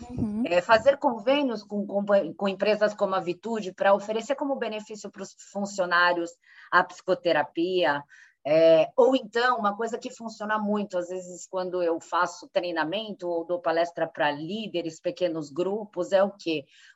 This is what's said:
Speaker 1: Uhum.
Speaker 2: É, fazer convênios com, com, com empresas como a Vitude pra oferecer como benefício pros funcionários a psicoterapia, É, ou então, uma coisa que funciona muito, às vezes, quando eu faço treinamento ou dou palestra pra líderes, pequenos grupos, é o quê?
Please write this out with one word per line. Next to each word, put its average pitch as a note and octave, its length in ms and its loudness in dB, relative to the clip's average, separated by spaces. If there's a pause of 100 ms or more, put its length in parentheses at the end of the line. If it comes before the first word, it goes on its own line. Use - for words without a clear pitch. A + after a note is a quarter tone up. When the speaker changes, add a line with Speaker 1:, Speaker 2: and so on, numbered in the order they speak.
Speaker 1:
Uhum. A3+ 360 -4
Speaker 2:
É, C4 160 2
fazer A3+ 360 4
convênios B3 680 0
com, G#3 220 -6
com, G3+ 200 -2 (280)
com G3+ 140 -4
empresas G3+ 460 0
como G3 200 -2
a F#3+ 60 0
Vitude F3+ 540 -6
pra G3 200 4
oferecer G#3+ 420 0
como C#4 200 -4
benefício G#3+ 560 -8
pros G3 240 -14 (160)
funcionários F3 800 0 (400)
a F3 100 6
psicoterapia, E3+ 1200 0 (440)
É, D#3+ 520 6
ou C4 180 6
então, A#3+ 440 0
uma G3+ 180 0
coisa A3+ 220 -4
que B3+ 100 -12
funciona G#3+ 480 -6
muito, G#3 400 -2
às F3 120 -4
vezes, F3+ 380 -10
quando F3+ 360 -4
eu E3 160 0
faço F3 520 -4
treinamento F3+ 800 -4
ou E3 160 -4
dou F3 160 -4
palestra E3 460 -2
pra D3+ 240 -2
líderes, E3+ 680 -6
pequenos E3 520 -4
grupos, F3+ 600 -4
é G3 120 4
o G3+ 80 2
quê? D#3 340 -4 (300)